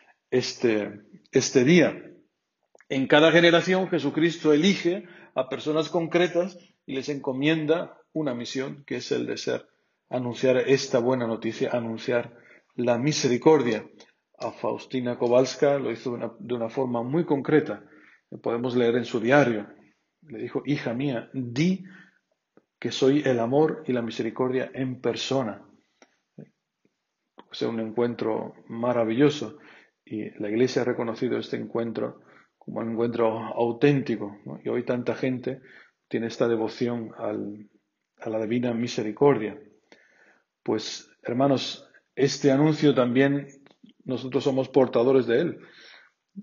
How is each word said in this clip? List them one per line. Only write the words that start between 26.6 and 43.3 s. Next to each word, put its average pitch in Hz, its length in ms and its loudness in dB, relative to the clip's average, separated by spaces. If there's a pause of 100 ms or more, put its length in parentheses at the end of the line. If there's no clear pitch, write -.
sea, - 140 -6
un 117 140 -4
encuentro 113 720 -4 (140)
maravilloso. 120 920 0 (460)
Y 110 340 -10
la 104 100 -6
Iglesia 123 320 0
ha 117 40 -2
reconocido 117 520 -4
este 117 200 -6
encuentro 117 640 -6 (360)
como - 220 -10
un 117 120 -6
encuentro 113 480 0
auténtico, 117 1080 0
¿no? - 180 -12
Y 120 60 -6
hoy 120 140 -2
tanta 123 320 -4
gente 127 460 -4 (460)
tiene 113 200 -4
esta 117 200 -2
devoción 113 720 -2
al, 104 500 -8 (520)
a 117 100 -10
la 110 100 -4
Divina 120 340 -2
Misericordia. 113 840 0 (1040)
Pues, - 460 -4 (140)
hermanos, 127 640 0 (260)
este 139 360 2
anuncio 147 420 4
también 135 540 2 (580)